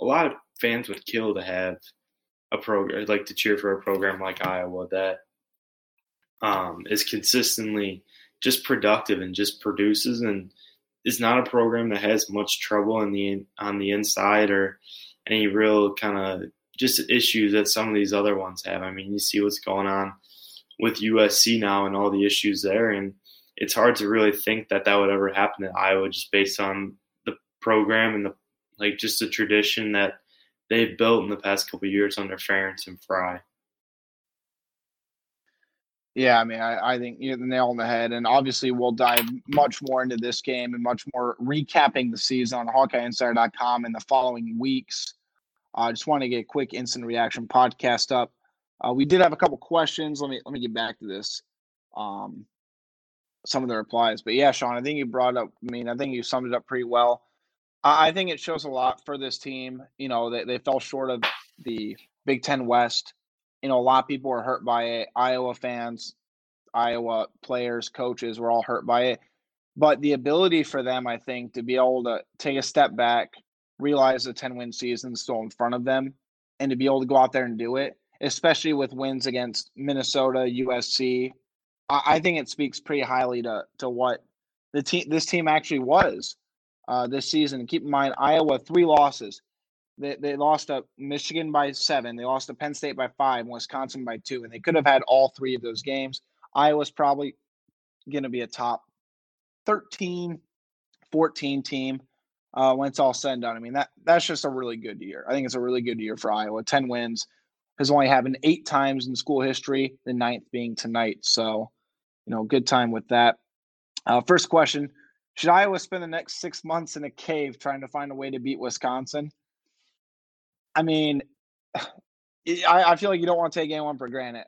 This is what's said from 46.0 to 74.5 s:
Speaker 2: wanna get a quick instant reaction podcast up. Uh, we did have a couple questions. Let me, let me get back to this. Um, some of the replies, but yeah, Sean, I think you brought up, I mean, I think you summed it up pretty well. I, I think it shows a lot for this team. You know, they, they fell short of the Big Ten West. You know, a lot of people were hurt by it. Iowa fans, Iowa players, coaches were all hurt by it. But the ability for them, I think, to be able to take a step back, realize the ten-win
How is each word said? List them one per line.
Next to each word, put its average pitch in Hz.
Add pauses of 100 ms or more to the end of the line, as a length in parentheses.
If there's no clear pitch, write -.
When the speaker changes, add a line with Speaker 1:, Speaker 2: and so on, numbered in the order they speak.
Speaker 2:
wanna 143
get 120
a 110
quick 135
instant 123
reaction 117
podcast 127
up. 123 (480)
Uh, 123
we 139
did 180
have 165
a -
couple 147
questions. 151
Let 143
me, 131
let 139
me 135
get 117
back 113
to 110
this. 101 (540)
Um, 101 (1000)
some 131
of 123
the 113
replies, 110
but 107
yeah, 139
Sean, 120
I 123
think 147
you 135
brought 123
up, 110 (180)
I 120
mean, 120
I 120
think 135
you 120
summed 127
it 120
up 120
pretty 123
well. 120 (600)
I, 151
I 160
think 185
it 147
shows 156
a 143
lot 127
for 143
this 135
team. 131 (160)
You 135
know, 117
they, 120
they 120
fell 135
short 131
of 120 (400)
the 110 (280)
Big 135
Ten 135
West. 120 (500)
You 139
know, 127
a -
lot 131
of -
people 135
were 117
hurt 127
by 120
it. 117
Iowa 127
fans, 120 (640)
Iowa 117 (140)
players, 123
coaches 120
were 117
all 117
hurt 123
by 120
it. 123 (560)
But 143
the 147
ability 156
for 135
them, 127
I 117
think, 123
to 120
be 127
able 127
to 117 (140)
take 139
a 135
step 135
back, 117 (460)
realize 135
the 123
ten-win 123